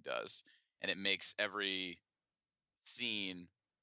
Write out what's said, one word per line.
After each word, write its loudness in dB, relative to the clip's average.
does. -2
And 2
it 2
makes 2
every 0
scene -2